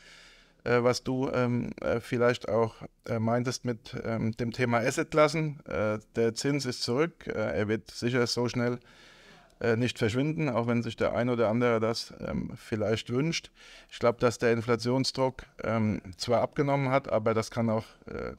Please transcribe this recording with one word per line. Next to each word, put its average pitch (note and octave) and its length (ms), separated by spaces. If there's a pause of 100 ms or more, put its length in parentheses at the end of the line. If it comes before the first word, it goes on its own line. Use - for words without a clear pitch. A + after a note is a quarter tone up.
(640)
äh, A#2+ 180
was B2 220
du, C3 280
ähm, A#2+ 380 (100)
äh, G2 200
vielleicht A#2+ 500
auch, A2+ 240 (340)
äh, A#2 100
meintest A#2+ 460
mit, A#2+ 400
ähm, A2+ 280
dem A#2+ 200
Thema A#2+ 280
Assetklassen. D3+ 880
Äh, G#2+ 340 (160)
der A2+ 180
Zins C#3 320
ist B2 160
zurück, C#3+ 460
äh, - 20
er G#2+ 380
wird G#2+ 220
sicher A#2+ 360
so A#2+ 200
schnell, B2 320 (840)
äh, A#2 160
nicht A#2+ 240
verschwinden, C#3+ 480
auch A#2 180
wenn A#2+ 160
sich A2 140
der - 180
ein A#2 140
oder A#2 200
andere A#2 300
das, A2 340 (140)
ähm, - 300
vielleicht G#2+ 540
wünscht. D3 420 (400)
Ich - 80
glaub, A#2 180
dass A#2+ 200
der A#2 140
Inflationsdruck, B2 920 (180)
ähm, G#2+ 400 (140)
zwar A#2 240
abgenommen C#3 480
hat, C3+ 200
aber A2 240
das A2 200
kann A2+ 180
auch, A2 140 (220)
äh, B1 320